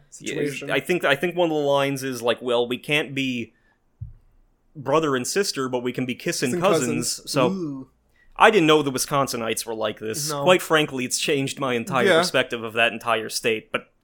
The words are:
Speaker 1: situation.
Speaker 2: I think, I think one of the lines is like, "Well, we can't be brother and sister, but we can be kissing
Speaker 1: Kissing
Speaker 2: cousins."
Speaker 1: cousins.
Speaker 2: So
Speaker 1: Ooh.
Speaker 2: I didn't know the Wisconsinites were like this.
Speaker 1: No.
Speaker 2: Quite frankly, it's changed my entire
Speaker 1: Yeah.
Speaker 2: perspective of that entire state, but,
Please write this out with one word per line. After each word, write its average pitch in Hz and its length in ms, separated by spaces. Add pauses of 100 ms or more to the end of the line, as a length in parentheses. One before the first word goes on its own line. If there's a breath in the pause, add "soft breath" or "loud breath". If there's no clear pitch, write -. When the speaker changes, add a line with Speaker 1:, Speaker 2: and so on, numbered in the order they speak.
Speaker 1:
situation. 139 600
Speaker 2:
I 139 100
think, 175 240
I 139 100
think 175 220
one 175 140
of 156 40
the 151 80
lines 139 400
is 127 200
like, 117 180
"Well, 123 260
we 120 120
can't 151 360
be 127 380 (1200)
brother 143 400
and 123 120
sister, 143 420
but 127 140
we 123 100
can 127 140
be 123 80
kissing 160 340
Speaker 1:
Kissing 175 140
Speaker 2:
cousins." 123 560
Speaker 1:
cousins. - 120
Speaker 2:
So 131 200
Speaker 1:
Ooh. 151 380 (460)
Speaker 2:
I 220 160
didn't 190 160
know 156 160
the 139 80
Wisconsinites 127 760
were 117 80
like 107 260
this. 110 300
Speaker 1:
No. 143 140
Speaker 2:
Quite 180 180
frankly, 147 420
it's 120 160
changed 139 400
my 131 140
entire 117 320
Speaker 1:
Yeah. 165 120
Speaker 2:
perspective 127 460
of 110 80
that 117 220
entire 113 340
state, 110 420
but, - 220 (120)